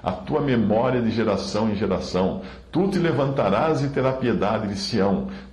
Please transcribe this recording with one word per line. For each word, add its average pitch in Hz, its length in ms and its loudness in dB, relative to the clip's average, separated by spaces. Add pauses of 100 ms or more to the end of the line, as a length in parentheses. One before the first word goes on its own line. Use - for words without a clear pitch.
a 95 80 -2
tua - 300 -4
memória 120 600 2
de 113 80 0
geração 107 600 0
em 101 60 -2
geração. 92 680 0 (300)
Tu 185 160 2
te 190 120 0
levantarás 139 840 2
e 139 80 0
terá 131 240 0
piedade 107 540 0
de 101 80 -4
Sião, 98 540 0 (240)